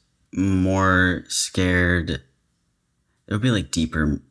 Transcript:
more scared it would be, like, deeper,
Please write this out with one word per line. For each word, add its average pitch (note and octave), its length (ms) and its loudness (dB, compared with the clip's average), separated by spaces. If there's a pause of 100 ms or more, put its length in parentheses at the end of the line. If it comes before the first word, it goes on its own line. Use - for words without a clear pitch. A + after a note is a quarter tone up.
(320)
more F#2 960 2
scared F2+ 960 -2 (1040)
it - 40 -6
would G#2 100 -4
be, B2+ 80 0
like, F#2 220 -2
deeper, D#2 480 -2 (100)